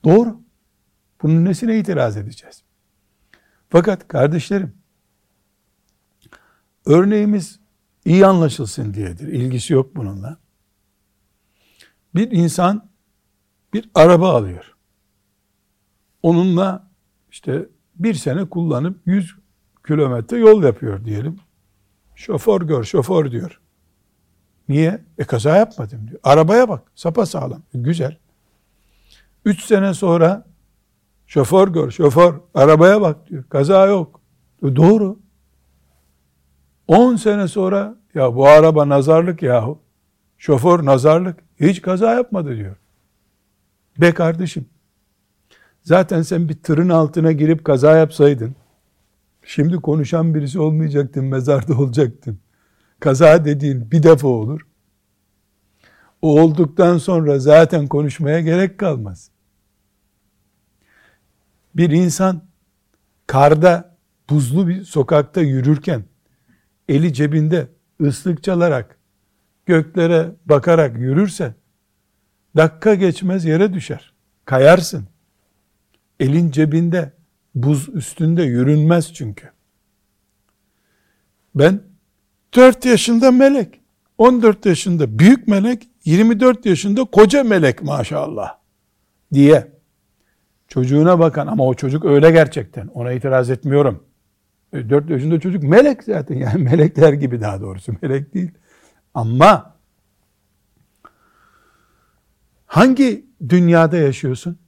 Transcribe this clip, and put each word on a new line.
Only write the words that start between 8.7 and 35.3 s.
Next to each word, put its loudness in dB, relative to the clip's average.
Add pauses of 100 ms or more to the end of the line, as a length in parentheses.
diyedir. -12
İlgisi -8
yok -2
bununla. -12 (1800)
Bir -2
insan -2 (840)
bir -10
araba 4
alıyor. -8 (1500)
Onunla -2 (400)
işte -10 (280)
bir -4
sene -6
kullanıp -6
yüz -4 (500)
kilometre -4
yol 6
yapıyor -4
diyelim. -10 (800)
"Şoför -4
gör, -4
şoför." -4
diyor. -12 (1080)
Niye? -2 (140)
"E, -8
kaza -2
yapmadım." -4
diyor. -20
"Arabaya 4
bak, -12
sapasağlam." -6 (120)
E, -8
güzel. -6 (1300)
Üç -4
sene 0
sonra, 0 (800)
"Şoför 2
gör, -4
şoför, 2 (140)
arabaya 4
bak." -6
diyor. -14
"Kaza 2
yok." -4 (420)
E, -4
doğru. 2 (1700)